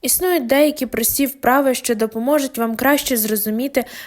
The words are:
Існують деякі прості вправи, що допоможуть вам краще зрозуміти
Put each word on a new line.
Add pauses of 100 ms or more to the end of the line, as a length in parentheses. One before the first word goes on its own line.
Існують
деякі
прості
вправи,
що
допоможуть
вам
краще
зрозуміти (220)